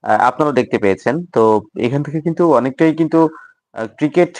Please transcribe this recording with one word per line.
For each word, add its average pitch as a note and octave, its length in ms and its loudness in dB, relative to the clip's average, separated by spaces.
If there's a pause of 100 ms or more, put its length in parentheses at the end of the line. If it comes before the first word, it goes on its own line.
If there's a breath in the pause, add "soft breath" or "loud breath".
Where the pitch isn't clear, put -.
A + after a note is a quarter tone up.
আহ, G#2+ 180 0
আপনারা C#3+ 320 0
দেখতে B2 260 -2
পেয়েছেন। G#2+ 460 -2
তো A2 380 2 (160)
এখান C3+ 240 -2
থেকে D3 180 -6
কিন্তু E3 320 0
অনেকটাই C3+ 420 0
কিন্তু, D#3+ 340 0 (440 loud breath)
আহ, A2+ 140 -8
ক্রিকেট D#3 540 -2